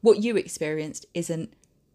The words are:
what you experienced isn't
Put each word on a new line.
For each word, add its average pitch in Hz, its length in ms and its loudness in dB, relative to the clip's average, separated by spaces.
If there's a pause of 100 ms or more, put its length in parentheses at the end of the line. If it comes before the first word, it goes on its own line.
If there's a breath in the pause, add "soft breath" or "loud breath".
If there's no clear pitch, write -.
what 208 200 6
you 226 140 0
experienced 156 800 -4
isn't 170 400 -6 (400)